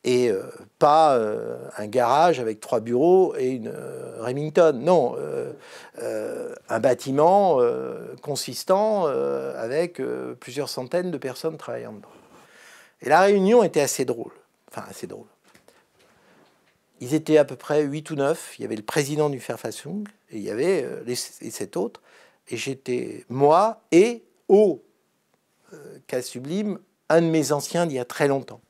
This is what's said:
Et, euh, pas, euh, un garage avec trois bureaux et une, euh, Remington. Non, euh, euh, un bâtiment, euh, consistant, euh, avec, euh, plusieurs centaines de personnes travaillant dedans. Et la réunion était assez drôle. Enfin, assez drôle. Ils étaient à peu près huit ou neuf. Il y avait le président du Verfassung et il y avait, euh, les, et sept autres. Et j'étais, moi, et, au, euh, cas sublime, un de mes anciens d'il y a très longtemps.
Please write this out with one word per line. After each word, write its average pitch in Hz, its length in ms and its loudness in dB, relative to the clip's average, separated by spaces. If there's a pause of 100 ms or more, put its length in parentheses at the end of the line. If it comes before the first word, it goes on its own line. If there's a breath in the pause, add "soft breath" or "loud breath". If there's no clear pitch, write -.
Et, 123 260 2
euh, 95 140 -2 (360)
pas, 151 360 6
euh, 113 640 -4
un 107 100 -8
garage 127 520 2
avec 113 200 -6
trois 120 200 -4
bureaux 151 560 4
et 131 140 -2
une, 120 180 -6
euh, - 540 -12
Remington. 151 520 4
Non, 127 440 2
euh, 135 360 -6 (460 loud breath)
euh, 117 540 -8 (160)
un 113 100 -2
bâtiment, 147 800 2
euh, 123 640 -2
consistant, 190 840 -2
euh, 135 560 -2
avec, 151 380 -4
euh, 127 400 -6
plusieurs 139 300 -8
centaines 175 420 -6
de 147 60 -8
personnes 131 400 -8
travaillant 117 360 -12
dedans. 104 160 -20 (920 loud breath)
Et - 80 -8
la 160 120 6
réunion 202 420 6
était 151 180 2
assez 135 240 0
drôle. 117 260 -6 (400)
Enfin, - 180 -14
assez 92 180 -14
drôle. 98 200 -16 (1700 soft breath)
Ils 131 120 -4
étaient 156 240 2
à 143 80 6
peu 131 120 -14
près 151 260 0
huit 151 280 -6
ou 156 40 -6
neuf. 139 420 -4
Il - 40 -14
y 113 40 -8
avait 110 120 -6
le 107 60 -12
président 147 460 0
du 135 80 -6
Verfassung 143 680 -10 (260)
et 113 60 -12
il 101 60 -8
y 104 60 -6
avait, 147 340 -2
euh, 127 220 -10
les, 123 120 -4 (240)
et - 100 -12
sept - 260 -8
autres. 220 240 -6 (460 soft breath)
Et 120 100 -8
j'étais, 123 720 -8
moi, 156 520 4 (100)
et, 220 320 6 (240)
au, 196 340 6 (920)
euh, 147 240 -20 (100)
cas 127 140 -4
sublime, 180 580 -6 (300)
un 165 120 6
de 165 60 2
mes 156 240 2
anciens 170 340 0
d'il 147 100 -4
y 127 40 -2
a 123 60 -4
très - 220 0
longtemps. 135 420 -4